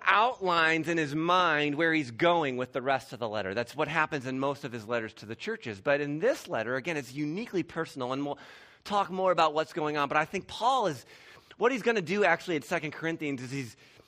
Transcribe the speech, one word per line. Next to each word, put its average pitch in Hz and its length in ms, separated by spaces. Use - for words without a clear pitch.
outlines 180 840
in 170 100
his 147 180
mind 156 600
where 160 180
he's 143 180
going 151 440
with 123 160
the 135 100
rest 131 300
of 123 80
the 117 80
letter. 101 260
That's 120 220
what 147 120
happens 156 400
in 131 120
most 139 240
of 127 80
his 113 140
letters 110 300
to - 100
the 110 100
churches. 127 460
But 143 200
in 147 180
this 262 280
letter, 123 280
again, 156 220
it's 123 140
uniquely 156 520
personal, 143 500
and 139 120
we'll 143 120
talk 196 260
more 185 220
about 160 220
what's 156 200
going 151 240
on. 143 100
But 147 100
I 156 80
think 185 220
Paul 240 400
is, 139 180
what 226 140
he's 240 100
gonna 226 200
do 196 220
actually 170 340
in 139 40
Second 156 300
Corinthians 156 500
is 127 100
he's, 131 240